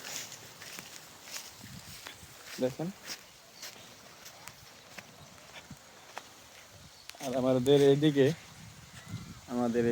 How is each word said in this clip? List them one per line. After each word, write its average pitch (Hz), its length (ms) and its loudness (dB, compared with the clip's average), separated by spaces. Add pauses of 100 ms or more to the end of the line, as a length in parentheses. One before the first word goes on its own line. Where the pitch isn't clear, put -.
(2750)
দেখেন, 131 240 -4 (4000)
আর 135 80 -6 (100)
আমাদের 131 380 6 (120)
এইদিকে, 139 360 6 (1300)
আমাদের 120 380 0